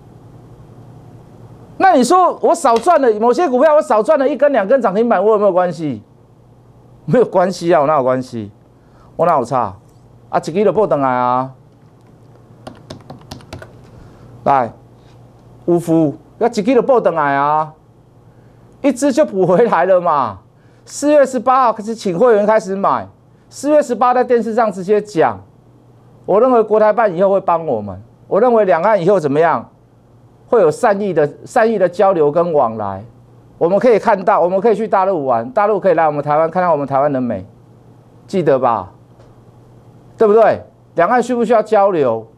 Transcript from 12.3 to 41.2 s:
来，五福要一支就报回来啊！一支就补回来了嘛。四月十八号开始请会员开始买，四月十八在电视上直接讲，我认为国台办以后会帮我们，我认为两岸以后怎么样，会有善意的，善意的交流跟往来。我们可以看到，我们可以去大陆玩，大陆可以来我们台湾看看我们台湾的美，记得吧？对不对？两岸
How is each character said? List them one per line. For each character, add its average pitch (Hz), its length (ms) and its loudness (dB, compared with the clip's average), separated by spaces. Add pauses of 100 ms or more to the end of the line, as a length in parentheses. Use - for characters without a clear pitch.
来， 131 260 -2 (920)
五 170 120 0
福 160 380 0 (220)
要 226 100 -2
一 - 20 0
支 214 140 -4
就 240 180 2
报 233 200 2
回 180 100 0
来 147 240 -2
啊！ 151 380 -2 (1080)
一 277 80 0
支 285 220 -2
就 285 140 2
补 190 200 -2
回 180 200 2
来 180 180 2
了 185 160 2
嘛。 139 400 -2 (460)
四 - 260 -4
月 294 140 4
十 254 120 -6
八 262 260 0
号 226 100 2
开 208 100 -10
始 226 100 -10
请 196 240 -6
会 240 180 4
员 202 100 0
开 220 120 2
始 190 160 -4
买， 151 320 -2 (440)
四 - 200 -8
月 302 120 4
十 247 120 -6
八 247 200 0
在 254 100 0
电 233 180 0
视 220 140 -6
上 226 160 0
直 185 100 -12
接 202 200 0
讲， 147 360 -2 (880)
我 185 140 0
认 254 100 2
为 233 140 2
国 214 160 0
台 214 140 4
办 214 200 0
以 165 80 -2
后 196 80 2
会 190 120 0
帮 170 240 -2
我 120 160 -4
们， 98 200 -12 (280)
我 175 100 0
认 240 140 2
为 220 100 2
两 175 180 2
岸 208 180 2
以 165 100 0
后 202 100 2
怎 151 100 -4
么 139 80 0
样， 151 320 0 (800)
会 233 140 2
有 156 100 4
善 202 300 0
意 202 120 -4
的， 151 160 0 (160)
善 226 240 0
意 226 80 -2
的 185 120 0
交 196 240 0
流 151 180 2
跟 175 220 -2
往 117 240 0
来。 98 260 -8 (560)
我 160 100 0
们 196 100 0
可 233 100 2
以 220 80 4
看 208 280 0
到， 196 160 2
我 175 80 0
们 190 100 -2
可 208 100 0
以 208 60 2
去 214 100 -4
大 196 200 0
陆 180 200 -2
玩， 117 260 -2
大 208 160 0
陆 208 120 -2
可 190 100 0
以 175 40 2
来 160 120 2
我 156 60 2
们 147 100 -6
台 147 140 -2
湾 165 140 0
看 180 120 -4
看 180 80 0
我 160 60 2
们 143 100 -4
台 135 140 -2
湾 143 140 0
的 131 80 -4
美， 107 240 -6 (840)
记 190 160 -4
得 143 160 2
吧？ 117 300 -2 (1300)
对 220 100 2
不 202 60 4
对？ 214 280 4 (340)
两 170 140 2
岸 240 140 0